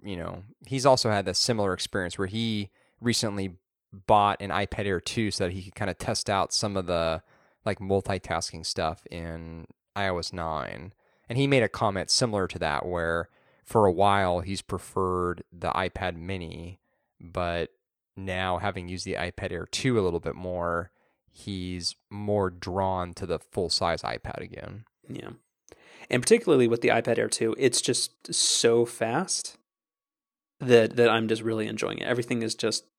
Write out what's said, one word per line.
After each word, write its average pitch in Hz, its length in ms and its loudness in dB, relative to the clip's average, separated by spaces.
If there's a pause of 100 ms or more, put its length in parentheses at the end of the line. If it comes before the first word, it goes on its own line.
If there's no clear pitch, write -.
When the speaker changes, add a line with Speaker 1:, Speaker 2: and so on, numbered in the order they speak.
Speaker 1:
you 98 120 -8
know, 87 260 -8 (240)
he's 135 200 -2
also 127 240 6
had 98 180 0
a 92 60 -2
similar 104 380 2
experience 90 460 -4
where 98 80 -2
he 107 440 -4 (300)
recently 101 560 -2 (360)
bought 101 480 4
an 101 100 -6
iPad 101 360 -2
Air 92 140 0
two 110 300 -2
so 98 140 -2
that 87 80 -2
he 95 100 -8
could 98 120 -16
kinda 98 200 -4
test - 340 -4
out 98 240 0
some 101 240 -2
of 92 100 -2
the, 82 360 0 (420)
like, 101 140 -4
multitasking 95 880 -2
stuff 82 440 -4
in 82 560 -10 (300)
I 98 120 0
O 90 100 0
S - 140 -6
nine. 78 600 -6 (360)
And 120 100 -2
he 139 80 4
made 135 160 6
a 104 60 4
comment 98 420 -2
similar 104 380 2
to - 100 -10
that, 76 280 -2
where 85 420 -2 (360)
for 107 220 6
a 92 60 6
while 95 480 4
he's 92 220 -6
preferred 90 800 -2 (100)
the 87 180 -6
iPad 90 460 -4
Mini, 85 640 -10 (400)
but 85 500 -4 (460)
now 92 420 -2
having 92 300 -4
used 90 160 -8
the 92 100 -4
iPad 87 360 -6
Air 95 160 -6
two 123 320 0
a 101 40 4
little 85 180 2
bit - 160 -8
more, 87 560 -4 (400)
he's 90 640 -6 (140)
more 104 380 0
drawn 90 640 -2
to 95 120 -8
the 85 140 -4
full-size 85 640 -2
iPad - 380 -8
again. - 440 -14 (240)
Speaker 2:
Yeah. 127 220 -12 (800)
And 123 140 2
particularly 151 460 6
with 117 120 2
the 117 80 2
iPad 117 300 4
Air 113 100 0
two, 113 300 0
it's 127 220 4
just - 520 -4
so 117 540 4
fast - 720 -4 (1000)
that, 117 360 6
that 120 140 8
I'm 113 160 4
just 110 160 0
really 110 240 -2
enjoying - 320 -4
it. - 80 -6
Everything 120 360 0
is 113 120 -2
just 107 300 -2 (140)